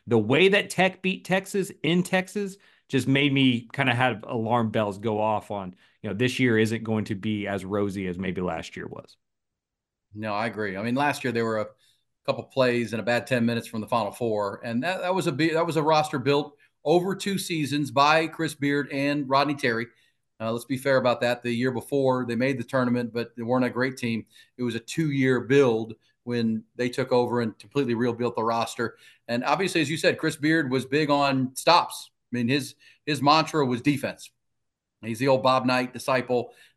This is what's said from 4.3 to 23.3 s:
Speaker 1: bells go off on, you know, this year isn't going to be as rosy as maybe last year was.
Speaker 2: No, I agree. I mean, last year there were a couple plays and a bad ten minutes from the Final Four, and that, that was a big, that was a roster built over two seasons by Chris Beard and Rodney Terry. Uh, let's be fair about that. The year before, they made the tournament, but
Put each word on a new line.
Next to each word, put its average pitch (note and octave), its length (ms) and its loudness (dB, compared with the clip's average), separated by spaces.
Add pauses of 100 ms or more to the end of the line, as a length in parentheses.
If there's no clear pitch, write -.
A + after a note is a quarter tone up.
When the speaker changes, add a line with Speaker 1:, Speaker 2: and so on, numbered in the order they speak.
Speaker 1:
bells G#2 280 0
go G#2+ 200 -2
off G#2+ 320 -2
on, F#2+ 240 -8 (280)
you G#2+ 80 -8
know, G2 40 -4
this B2 240 0
year A#2+ 200 4
isn't A2 260 2
going G#2+ 220 -2
to G#2+ 80 -6
be G#2 320 -4
as G2 180 -4
rosy G2+ 420 -2
as F2+ 120 -6
maybe F#2 220 -4
last E2 360 -6
year - 100 -10
was. - 300 -16 (960)
Speaker 2:
No, G#2 200 -6
I G#2+ 120 -2
agree. G#2 300 -4
I G2 60 -6
mean, A#2 120 -2
last C#3 280 -2
year B2 100 -2
there A#2 120 0
were A2 160 -2
a G#2 80 -6 (560)
couple - 200 -4
plays A#2+ 480 0
and A2+ 80 -4
a G2+ 40 -10
bad A#2+ 220 0
ten A#2+ 180 2
minutes A#2 220 -2
from A2 140 -8
the G2+ 80 -8
Final G#2+ 240 0
Four, G#2+ 520 -2
and A#2 180 -2
that, F3+ 180 -4
that F3+ 140 0
was E3+ 120 0
a E3 60 0
big, D#3 220 0
that E3+ 120 2
was D#3 100 -4
a D#3+ 60 2
roster D3+ 360 2
built C#3+ 380 0 (280)
over F3 300 2
two G3 220 -4
seasons D3 540 -2
by D3+ 360 4
Chris D#3+ 280 -4
Beard C#3+ 360 0
and C#3+ 380 -2
Rodney C#3+ 260 2
Terry. A#2+ 320 -2 (540)
Uh, A2+ 120 -4
let's A#2 120 -6
be C3 140 -4
fair C3+ 200 2
about A#2+ 220 2
that. A#2+ 220 0
The A#2+ 100 -2
year B2 200 0
before, B2+ 520 0
they A#2 120 -2
made B2+ 220 0
the A#2 60 -8
tournament, B2 480 0
but A#2 240 -6